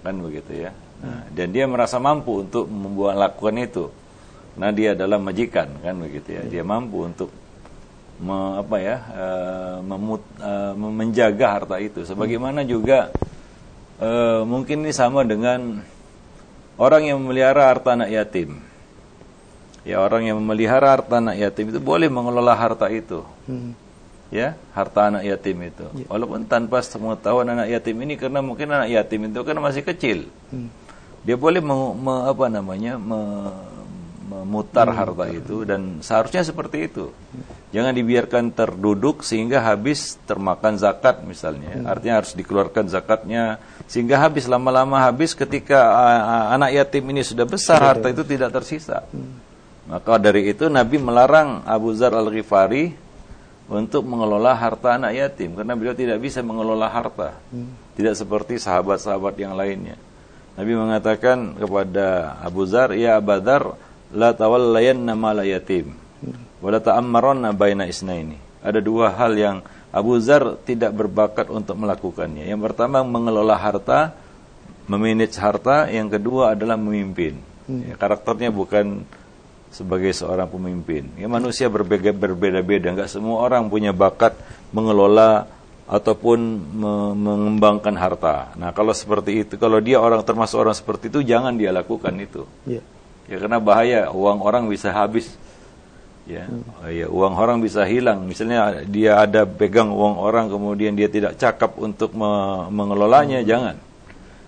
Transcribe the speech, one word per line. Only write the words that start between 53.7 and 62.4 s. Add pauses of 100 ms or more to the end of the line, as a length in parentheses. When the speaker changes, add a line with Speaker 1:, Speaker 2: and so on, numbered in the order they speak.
Speaker 1:
mengelola
harta
anak
yatim
karena
beliau
tidak
bisa
mengelola
harta. (140)
Speaker 2:
Hmm. (200)
Speaker 1:
Tidak
seperti
sahabat-sahabat
yang
lainnya. (580)
Nabi
mengatakan
kepada
Abu